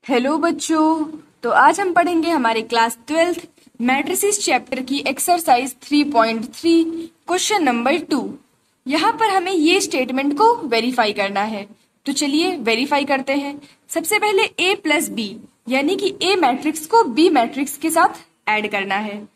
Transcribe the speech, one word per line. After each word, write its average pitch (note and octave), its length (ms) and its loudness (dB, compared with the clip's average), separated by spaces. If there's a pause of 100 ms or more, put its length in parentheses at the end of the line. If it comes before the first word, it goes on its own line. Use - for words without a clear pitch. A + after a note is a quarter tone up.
हेलो C4+ 320 0
बच्चों, D#4 680 0 (380)
तो A#3 80 -2
आज D4+ 280 6
हम G4 140 -2
पढ़ेंगे E4+ 360 2
हमारे A#3 320 0
क्लास A#3 360 0 (100)
ट्वेल्थ E4 380 0 (340)
मैट्रिसेस D#4+ 600 0
चैप्टर C4 440 -2
की C4+ 160 -4
exercise C#4 800 0
three D4 240 2
point A3+ 400 2
थ्री, E4 380 2 (440)
question F#4 360 0
number B3+ 420 2
two। C#4+ 140 -2 (680)
यहाँ D#4+ 280 0
पर A4+ 160 0
हमें F#4+ 220 0
ये F4 300 4
statement C#4+ 560 -2
को A4+ 160 6 (100)
verify A3+ 500 0
करना G3+ 300 -2
है, G#3+ 200 -6 (420)
तो C#4 80 -4
चलिए D#4 460 0
verify B3+ 460 0
करते C4+ 280 -2
हैं। C#4+ 280 -4 (280)
सबसे E4 300 -2
पहले G#4 280 2 (140)
A F#4 200 2
plus D4+ 280 -2
B, G3+ 180 -6 (420)
यानी C#4+ 260 0
कि G4 160 -2 (120)
A F#4+ 140 2
matrix C#4+ 500 -2
को A#4 240 4
B D#4 200 4
matrix C4 460 0
के D#4+ 140 -4
साथ E4 280 2 (300)
ऐड G#3+ 220 -2
करना G3 260 -2
है। G#3 260 -8 (120)